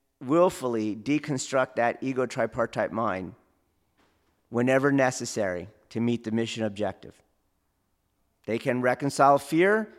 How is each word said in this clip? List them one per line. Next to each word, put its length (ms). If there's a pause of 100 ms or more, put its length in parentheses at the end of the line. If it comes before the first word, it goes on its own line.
(200)
willfully 760
deconstruct 800
that 240
ego 260
tripartite 680
mind 420 (1120)
whenever 440
necessary 760 (220)
to 100
meet 240
the 60
mission 340
objective. 500 (1300)
They 120
can 240
reconcile 560
fear, 500 (100)